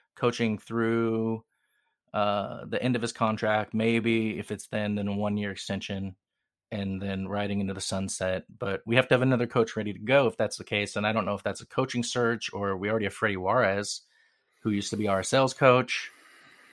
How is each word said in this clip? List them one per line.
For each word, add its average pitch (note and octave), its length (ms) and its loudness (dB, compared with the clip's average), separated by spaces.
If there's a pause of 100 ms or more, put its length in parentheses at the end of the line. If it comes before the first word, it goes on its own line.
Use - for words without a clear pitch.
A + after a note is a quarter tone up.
(160)
coaching A#2 420 0
through, A2+ 880 0 (680)
uh, G#2 520 0
the G#2 160 -2
end B2 140 2
of A2 60 -2
his A#2 100 -4
contract, G#2+ 640 0
maybe A2+ 640 2
if G2+ 120 -8
it's G#2 180 -8
then, G#2 260 -2
then G2+ 140 -2
a G2+ 80 0
one-year G#2 340 -2
extension, G2 640 -6 (560)
and G2 280 -4
then F#2+ 280 -4
riding G2+ 320 -2
into F#2+ 140 -2
the G2 60 -8
sunset. F#2+ 640 -2 (140)
But G2 280 -4
we A2+ 100 2
have C3 120 4
to C3+ 60 4
have B2+ 80 4
another B2 240 2
coach A#2 300 0
ready G#2 160 -4
to G2 60 -10
go B2+ 280 4
if A3 100 -2
that's G#2+ 200 -2
the - 80 -12
case. G2+ 320 -2
And G#2 100 -2
I G#2+ 60 0
don't G#2+ 140 0
know G2+ 80 -2
if G2 80 -8
that's G2+ 180 -4
a - 60 -16
coaching B2+ 360 -2
search A#2 500 -2
or G2 240 -2
we G2 140 -2
already A2 160 0
have F#2+ 80 -4
Freddie G#2 220 0
Juarez, G2+ 640 2 (600)
who A2 80 0
used G2+ 200 0
to A2 60 -4
be G#2 100 0
R G2 140 2
S - 120 -4
L's C3 220 4
coach. B2+ 560 4 (640)